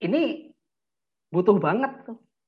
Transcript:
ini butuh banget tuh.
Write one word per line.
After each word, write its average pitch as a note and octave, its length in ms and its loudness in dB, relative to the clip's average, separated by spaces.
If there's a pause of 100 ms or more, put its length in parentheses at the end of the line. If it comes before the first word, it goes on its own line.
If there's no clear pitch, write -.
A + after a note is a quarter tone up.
ini - 480 -2 (800)
butuh F#3 320 4
banget B3 400 -2
tuh. A3+ 160 -18 (300)